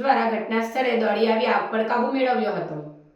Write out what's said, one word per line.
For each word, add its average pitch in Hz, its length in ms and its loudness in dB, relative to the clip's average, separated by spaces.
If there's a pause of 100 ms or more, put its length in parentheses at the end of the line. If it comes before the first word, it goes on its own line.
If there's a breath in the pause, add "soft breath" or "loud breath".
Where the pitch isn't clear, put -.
દ્વારા 226 320 2
ઘટના 226 340 -2
સ્થળે 240 400 0
દોડી 220 260 2
આવી 226 220 2
આગ - 160 0
પર 220 180 -2
કાબુ 247 240 0
મેળવ્યો 220 460 0
હતો. 151 260 -8 (320)